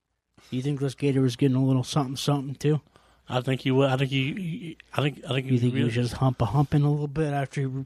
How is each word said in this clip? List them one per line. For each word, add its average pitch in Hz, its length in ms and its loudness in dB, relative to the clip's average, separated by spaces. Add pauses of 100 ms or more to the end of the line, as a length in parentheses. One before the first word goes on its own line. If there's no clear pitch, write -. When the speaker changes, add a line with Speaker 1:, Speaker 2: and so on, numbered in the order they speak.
(500)
Speaker 1:
Do 127 80 -6
you 127 60 -2
think 143 160 -2
this 135 160 -2
gator 135 260 2
was 127 140 2
getting 135 200 2
a 131 80 2
little 131 200 4
something, 139 320 -2
something 139 400 -2
too? 151 260 0 (480)
Speaker 2:
I 127 120 -2
think 131 200 -2
he 139 100 0
wa-, 135 160 6
I 131 100 2
think 135 120 0
he, 135 240 0
he, 170 440 -8 (160)
I - 80 0
think, 139 220 -2
I - 120 -8
think 131 100 -2
he 131 80 0
Speaker 1:
You 120 60 4
think 123 140 2
he 135 60 0
Speaker 2:
really 120 60 2
Speaker 1:
was 110 80 -2
just 120 220 -2
hump 131 260 0
a 120 40 2
humping 143 360 2
a 147 100 4
little 147 160 -2
bit 147 260 -4
after 139 280 -4
he 135 240 -6